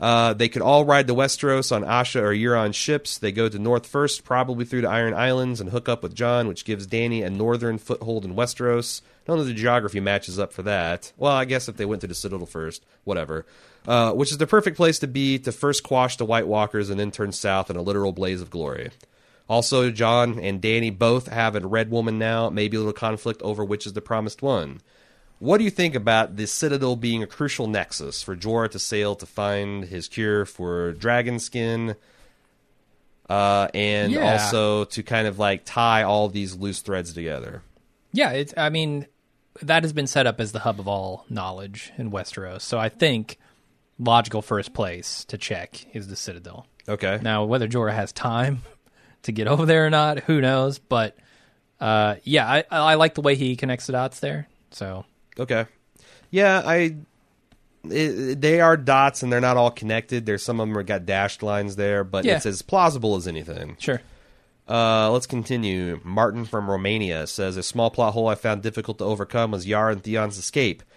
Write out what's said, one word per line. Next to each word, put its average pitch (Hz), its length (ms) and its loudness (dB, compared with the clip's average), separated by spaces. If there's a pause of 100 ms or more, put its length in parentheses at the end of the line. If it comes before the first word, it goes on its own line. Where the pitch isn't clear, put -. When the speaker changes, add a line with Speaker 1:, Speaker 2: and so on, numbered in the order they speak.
Speaker 1:
Uh, 117 320 4
they 113 160 2
could 117 140 -4
all 143 240 8
ride 139 200 6
the 123 80 2
Westeros 135 560 2
on 107 140 2
Asha 120 360 0
or 104 140 4
Euron 110 400 2
ships. - 440 -2
They 107 120 -2
go 113 180 2
to 104 100 -8
North 117 280 0
first, 143 380 0
probably 127 400 0
through 123 160 -4
the 113 100 2
Iron 117 240 2
Islands, 127 460 0
and 92 100 -8
hook 120 180 -4
up 117 140 -2
with 87 120 -8
Jon, 120 340 0
which 87 160 -8
gives 98 220 -6
Dany 113 380 -2
a 90 60 -4
northern 113 480 -2
foothold 110 460 -6
in 90 100 -8
Westeros. 120 680 -2
I - 40 -20 (220)
don't 165 80 2
know 156 60 2
if 135 60 -2
the 120 60 -4
geography 110 460 2
matches 98 380 0
up 98 140 -2
for 95 100 -10
that. 90 540 -2
Well, 143 160 2
I 131 140 2
guess 127 220 -2
if 104 80 -12
they 104 100 -4
went 104 160 -4
to 101 60 -8
the 87 60 -10
Citadel 92 300 -8
first, 80 380 -10 (220)
whatever. 80 420 -4 (400)
Uh, 117 260 4
which 139 200 0
is 147 60 -4
the 151 80 0
perfect 208 300 2
place 165 220 4
to 151 80 -4
be 135 320 0
to 123 140 -6
first 143 300 -2
quash 127 340 0
the 120 80 -2
White 113 240 0
Walkers 104 420 0
and 98 80 -4
then 104 120 -2
turn 101 220 -4
south 95 380 -2
in 87 60 -6
a 87 60 -4
literal 101 300 0
blaze 92 300 -4
of 80 80 -16
glory. 71 400 -8 (580)
Also, 123 420 2
Jon 117 500 2
and 98 200 -2
Dany 110 360 0
both 120 320 2
have 113 260 0
a 104 120 -2
red 110 240 0
woman 113 280 0
now. 113 320 0
Maybe 107 260 -2
a 110 40 0
little 107 120 -2
conflict 110 500 -4
over 104 220 -4
which 101 220 -4
is 101 60 -10
the 104 80 -8
promised 107 420 -4
one, 87 380 -2 (640)
what 180 140 6
do 226 60 0
you 202 60 0
think 175 240 0
about 110 420 2
the 107 100 -4
Citadel 135 500 0
being 117 260 -2
a 101 40 -6
crucial 139 400 -4
nexus 87 560 -4
for 95 140 -8
Jorah 110 340 0
to 98 80 -12
sail 104 380 -2
to 90 100 -14
find 101 580 -4
his 87 240 -10
cure 104 360 0
for 87 480 -4
dragon 120 460 0
skin, 113 580 -4 (1300)
uh, 101 460 2
and 104 380 0
Speaker 2:
Yeah. 294 200 2 (100)
Speaker 1:
also 104 440 2
to - 160 -8
kind 110 240 0
of, 98 120 -4
like, 101 260 0
tie 117 380 2
all 104 260 2
these 95 280 -6
loose 95 240 -6
threads 90 320 -6
together? 78 500 -10 (500)
Speaker 2:
Yeah, 247 200 2
it's, 143 240 -4
I 151 140 2
mean, 151 360 -2 (560)
that 160 200 4
has 156 100 0
been 147 140 -2
set 131 200 2
up 113 140 0
as 107 120 -6
the 107 80 -6
hub 107 180 -2
of 98 100 -8
all 95 420 -4
knowledge 98 640 -10
in 117 140 -6
Westeros, 95 520 -10
so - 160 -4
I 110 100 0
think 120 500 -2 (600)
logical 117 440 2
first 104 320 -4
place 87 520 -6
to 101 120 -10
check - 560 -10
is 98 140 -12
the 95 80 -12
Citadel. 87 500 -14 (220)
Speaker 1:
Okay. 104 340 -2
Speaker 2:
Now, 110 220 2
whether 113 240 0
Jorah 113 260 0
has 104 180 -4
time 123 500 -2 (300)
<laughs> - 300 -20
to 117 100 -4
get 107 160 -2
over 147 160 2
there 160 220 6
or 156 40 2
not, 151 300 4
who 156 200 2
knows? 135 380 2
But, 113 380 -2 (640)
uh, 107 440 2
yeah, 135 220 2
I, 139 240 2
I 156 240 6
like 160 200 6
the 151 80 -6
way 143 140 4
he 127 200 0
connects 127 300 -4
the 135 60 -6
dots 127 280 -2
there. 147 280 -6 (220)
So 95 340 -10 (340)
Speaker 1:
Okay. 117 280 -2 (640)
Yeah, 190 340 6
I, 165 320 2 (920)
it, 135 500 -2
they 156 200 4
are 165 160 8
dots 135 480 4
and 123 80 0
they're 120 80 4
not 123 160 4
all 120 140 6
connected. 113 560 -4
There's 104 180 -2
some 117 160 -2
of 110 80 -2
them 104 160 -2
got 92 220 -4
dashed 98 360 -2
lines 101 340 -2
there, 101 280 0
but 95 200 -2
Speaker 2:
Yeah. 196 120 4
Speaker 1:
it's 147 100 -2
as 98 160 -4
plausible 139 540 2
as 87 100 -4
anything. 82 540 -8
Speaker 2:
Sure. 127 200 -2 (680)
Speaker 1:
Uh, 113 420 4
let's 123 160 2
continue. 101 800 -2
Martin 107 400 0
from 104 260 -4
Romania 95 560 -2
says, 95 300 -4
"A 90 80 -6
small 117 260 0
plot 110 240 0
hole 113 140 2
I 107 80 2
found 107 260 -2
difficult 110 360 -6
to 98 60 -4
overcome 107 460 -2
was 92 160 -6
Yara 107 260 2
and 95 100 -6
Theon's 107 360 -2
escape. 104 440 0 (140)